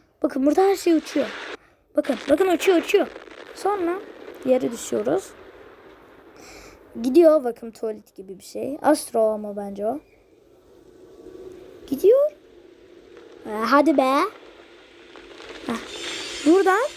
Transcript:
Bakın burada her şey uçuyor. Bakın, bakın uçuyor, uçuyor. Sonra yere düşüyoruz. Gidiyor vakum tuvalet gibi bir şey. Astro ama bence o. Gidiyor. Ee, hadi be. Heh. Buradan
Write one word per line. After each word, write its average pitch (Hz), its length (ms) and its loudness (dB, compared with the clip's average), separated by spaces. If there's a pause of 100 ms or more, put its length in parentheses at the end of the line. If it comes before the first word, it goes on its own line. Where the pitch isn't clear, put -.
(220)
Bakın 277 240 0
burada 302 160 4
her 392 140 4
şey 349 160 0
uçuyor. 294 360 -2 (680)
Bakın, 285 200 -2 (140)
bakın 359 180 2
uçuyor, 349 300 2
uçuyor. 349 280 -4 (480)
Sonra 370 440 -4 (460)
yere 254 280 0
düşüyoruz. 233 580 -4 (1700)
Gidiyor 302 420 6
vakum 233 260 -8
tuvalet 214 460 -10
gibi 190 220 -16
bir - 60 -20
şey. 254 380 -10
Astro 294 380 0
ama 214 360 -2
bence 202 300 -8
o. 262 140 -4 (1900)
Gidiyor. 494 440 4 (1160)
Ee, - 40 -12
hadi 262 460 2
be. 269 240 2 (1500)
Heh. 233 100 -6 (680)
Buradan 381 500 4